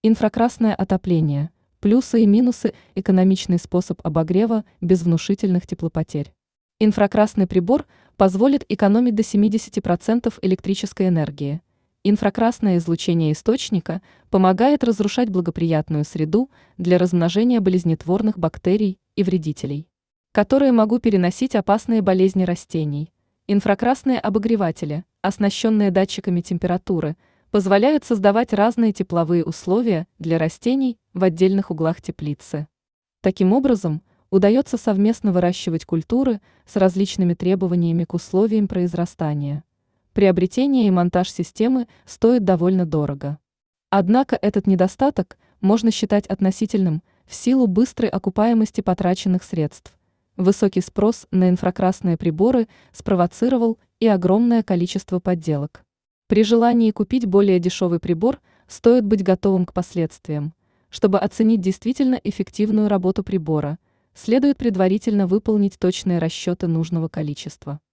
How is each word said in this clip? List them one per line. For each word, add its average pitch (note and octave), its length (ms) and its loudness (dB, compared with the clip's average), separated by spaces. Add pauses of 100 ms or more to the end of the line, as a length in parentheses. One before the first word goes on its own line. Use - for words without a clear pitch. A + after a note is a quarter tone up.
Инфракрасное A3 720 0
отопление. D#3+ 760 -2 (280)
Плюсы A#3 440 2
и G#3+ 40 6
минусы. A#3 480 2 (220)
Экономичный F#3 640 2
способ - 460 -4
обогрева F#3 600 0 (160)
без F3 220 2
внушительных F3+ 640 0
теплопотерь. D#3+ 680 -8 (460)
Инфракрасный G#3 680 2
прибор F#3 400 0 (300)
позволит G#3 520 2
экономить G#3+ 460 2
до G#3+ 100 0
семидесяти G#3 560 -2
процентов A3 600 -2
электрической F#3+ 680 -2
энергии. D3+ 520 -2 (440)
Инфракрасное G#3 720 0
излучение E3 560 0
источника F#3+ 680 -4 (300)
помогает G3+ 540 2
разрушать A3 460 -2
благоприятную E3 760 -2
среду D#3 460 -2 (280)
для F3+ 200 2
размножения F3+ 640 2
болезнетворных F#3 800 0
бактерий F#3 600 -2 (180)
и G3+ 60 0
вредителей, D#3 680 -4 (440)
которые C4 400 2
могут A3+ 300 2
переносить G3 520 0
опасные A3 480 0
болезни F#3 420 2
растений. D#3 680 -6 (340)
Инфракрасные A#3 720 0
обогреватели, G3 840 -2 (160)
оснащенные G#3 680 0
датчиками F#3+ 500 0
температуры, F3 760 -4 (360)
позволяют G#3 520 2
создавать G#3 480 2
разные A3 400 2
тепловые E3+ 520 0
условия F#3 640 -2 (100)
для E3 200 -2
растений A#3+ 600 -2 (160)
в F3+ 80 -2
отдельных F#3 480 2
углах D#3+ 300 -2
теплицы. D3 680 -10 (540)
Таким F#3+ 320 2
образом, A3 500 0 (280)
удается G#3 480 2
совместно G#3 520 0
выращивать F3 540 -2
культуры A3+ 560 -2 (240)
с - 120 -8
различными F#3+ 580 0
требованиями F3 680 0
к - 100 -14
условиям G#3 520 0
произрастания. D#3+ 960 -4 (520)
Приобретение G#3 720 2
и G3 40 4
монтаж F3+ 400 0
системы A#3 560 -2 (200)
стоит A#3 360 2
довольно F3+ 440 2
дорого. D3 520 -4 (520)
Однако G3+ 500 2
этот G3+ 260 -2
недостаток F#3+ 680 0 (240)
можно A3 300 2
считать G#3 380 -2
относительным F#3+ 760 -2 (240)
в - 80 -20
силу B3+ 320 2
быстрой G#3+ 420 0
окупаемости G#3+ 720 0
потраченных F#3 600 0
средств. - 560 -8 (400)
Высокий F#3+ 420 0
спрос - 500 -2
на F#3 200 2
инфракрасные F3+ 680 -2
приборы A3 520 0 (240)
спровоцировал A3+ 840 0 (220)
и A3+ 60 2
огромное G#3+ 560 2
количество F3+ 560 -4
подделок. D#3 680 -4 (480)
При G#3+ 120 4
желании A#3 480 4
купить A#3 340 -2
более G3 320 4
дешевый F3 420 -2
прибор F3+ 400 -2 (260)
стоит A#3 380 2
быть G3+ 180 0
готовым F#3 440 0
к - 80 -20
последствиям. D#3+ 800 -6 (340)
Чтобы G3 300 0
оценить A3 420 0
действительно B3 640 -2
эффективную G#3 640 -2
работу F#3+ 340 0
прибора, D#3 560 -4 (360)
следует C4+ 420 0
предварительно G3 720 0
выполнить G3+ 520 0
точные F3+ 400 -2
расчеты E3+ 500 -4
нужного E3 400 -2
количества. D3 720 -10 (120)